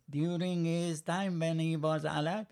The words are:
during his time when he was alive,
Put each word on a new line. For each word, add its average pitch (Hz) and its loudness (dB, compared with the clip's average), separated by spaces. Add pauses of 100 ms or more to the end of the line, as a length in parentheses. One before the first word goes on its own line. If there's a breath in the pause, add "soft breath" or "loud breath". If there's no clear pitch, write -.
during 170 0
his 165 0
time 180 0
when 165 2
he 160 2
was 156 0
alive, 160 0